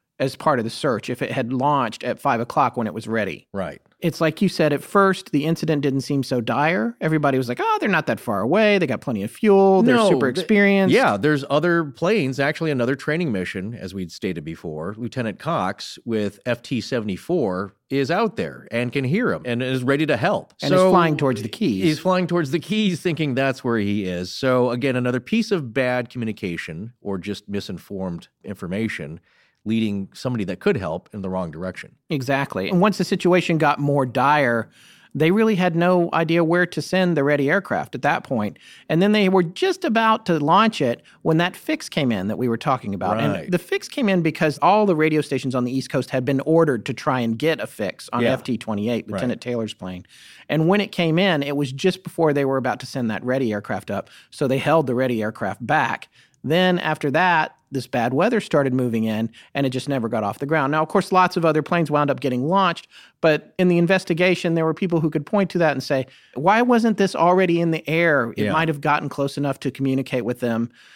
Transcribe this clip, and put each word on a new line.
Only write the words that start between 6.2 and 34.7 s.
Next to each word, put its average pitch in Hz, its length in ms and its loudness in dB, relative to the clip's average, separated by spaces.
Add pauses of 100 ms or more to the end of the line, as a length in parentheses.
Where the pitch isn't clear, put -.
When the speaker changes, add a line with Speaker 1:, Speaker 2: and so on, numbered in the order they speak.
Speaker 1:
so 127 180 -2
dire. 160 600 0
Everybody 151 380 2
was 127 100 0
like, 120 120 -4
"Oh, 427 200 0
they're 302 80 0
not 165 180 0
that 113 140 -2
far 101 200 -2
away. 202 380 2
They 165 80 0
got 117 140 -2
plenty 107 240 -4
of 107 80 -8
fuel. 196 500 6
They're 247 140 4
Speaker 2:
No, 220 140 4
Speaker 1:
super 135 200 2
Speaker 2:
th- 139 120 -4
Speaker 1:
experienced." 196 520 4
Speaker 2:
yeah, 196 220 4
there's 139 340 0
other 170 340 2
planes, 147 540 -2
actually 156 320 -2
another 127 240 0
training 151 380 -2
mission, 95 420 -6
as 92 200 -12
we'd 92 180 -8
stated 82 320 -6
before. 82 520 -10
Lieutenant 113 440 -8
Cox 107 640 -4
with 107 420 -2
F 120 160 -2
T 123 180 -4
seventy-four 101 920 -4 (160)
is 135 200 0
out 220 260 -2
there 67 340 -8
and 123 220 -2
can 139 120 -2
hear 165 280 0
him 80 120 -6
and 120 160 -4
is 131 220 -2
ready 139 240 0
to 143 100 2
help. 123 460 -2
Speaker 1:
And 143 100 0
is 185 60 6
Speaker 2:
So 185 120 6
Speaker 1:
flying 170 260 4
towards 131 260 0
the 113 60 -6
Keys. 139 340 -2
Speaker 2:
He's 156 160 2
flying 185 300 0
towards 170 240 -2
the 165 80 0
Keys 208 400 -2
thinking 156 340 -2
that's 131 300 -2
where 117 140 0
he 101 260 0
is. 90 280 -6
So 127 380 2
again, 123 240 -2
another 123 260 -2
piece 220 300 -2
of 147 220 -2
bad 123 380 -2
communication 104 920 -8
or 98 180 -6
just 95 300 -10
misinformed 95 800 -8 (160)
information 95 760 -6 (440)
leading 104 480 -2
somebody 123 300 -6
that 90 160 -6
could 202 180 0
help 90 360 -6
in 104 100 -10
the 95 80 -6
wrong 92 220 -4
direction. 87 420 -10 (160)
Speaker 1:
Exactly. 135 580 -2
And 180 120 2
once 202 180 2
the 185 60 0
situation 180 540 2
got 147 200 2
more 143 260 0
dire, 127 640 2 (460)